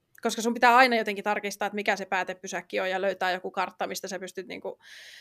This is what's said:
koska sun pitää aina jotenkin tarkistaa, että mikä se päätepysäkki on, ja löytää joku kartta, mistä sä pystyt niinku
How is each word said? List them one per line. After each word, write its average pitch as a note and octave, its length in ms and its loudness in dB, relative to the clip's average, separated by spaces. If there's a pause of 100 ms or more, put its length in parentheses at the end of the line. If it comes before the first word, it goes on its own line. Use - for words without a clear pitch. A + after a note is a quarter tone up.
(220)
koska A3+ 200 -2
sun A#3 120 0
pitää A#3+ 220 8
aina B3 200 8
jotenkin G#3 280 -2
tarkistaa, G#3 420 -2
että G3+ 80 -6
mikä G#3 220 0
se F#3+ 80 -6
päätepysäkki F#3 760 -4
on, F#3 100 -2
ja F#3 100 -2
löytää F#3 320 0
joku F#3 180 -6
kartta, F#3 360 -4
mistä F#3+ 220 -8
sä F#3+ 100 -8
pystyt F#3 280 -12
niinku F3+ 320 -10 (420)